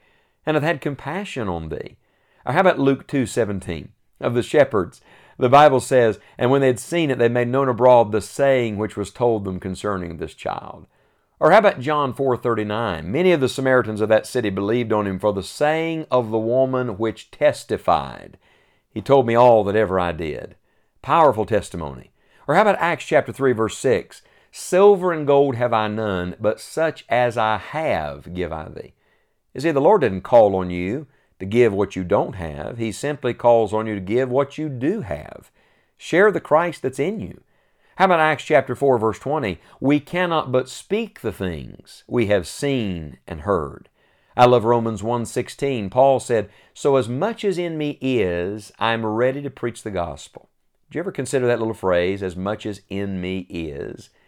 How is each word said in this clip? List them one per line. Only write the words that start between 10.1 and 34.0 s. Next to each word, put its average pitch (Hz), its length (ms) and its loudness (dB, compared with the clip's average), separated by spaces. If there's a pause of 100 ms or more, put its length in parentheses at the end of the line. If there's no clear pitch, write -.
this 80 160 -10
child." - 540 -10 (540)
Or 156 100 6
how 196 60 8
about 202 240 4
John 143 320 -2
four 131 240 0
thirty-nine? 104 760 -4
"Many 175 220 2
of 151 80 2
the 127 80 2
Samaritans 123 500 0
of 107 80 2
that 107 180 4
city 113 240 -2
believed 107 440 -2
on 104 120 0
him 95 140 -4
for 104 140 0
the 95 100 -4
saying 160 640 -4
of 120 220 0
the 110 80 -2
woman 123 580 -2
which 110 320 -6
testified, 71 1080 -2 (520)
'He - 120 -8
told 135 260 4
me 117 80 2
all 117 300 6
that 101 100 -2
ever 95 240 2
I 87 140 0
did.'" 76 420 -8 (460)
Powerful 139 440 4
testimony. 82 680 -6 (360)
Or 143 80 0
how 196 60 6
about 208 180 2
Acts 165 260 -2
chapter 139 280 0
three, 135 180 2
verse 110 260 -2
six? - 440 -2 (280)
"Silver 185 640 4
and 151 160 -4
gold 139 280 4
have 120 180 -2
I 107 160 0
none, 101 500 -4
but 107 220 -2
such - 480 -6
as 120 280 0
I 110 200 0
have 87 760 -6
give 85 200 -4
I 78 160 -10
thee." - 240 -16 (600)
You 131 80 -8
see, 160 100 0
the 139 100 2
Lord 185 200 4
didn't 95 200 0
call 104 340 6
on 92 160 -2
you 98 340 -6 (340)
to 95 60 -10
give 110 280 4
what 98 220 -2
you 92 80 -4
don't 101 320 0
have. 80 420 -10
He 113 140 -6
simply 135 420 -6
calls 117 400 2
on 110 140 -2
you 107 80 -4
to 98 60 -6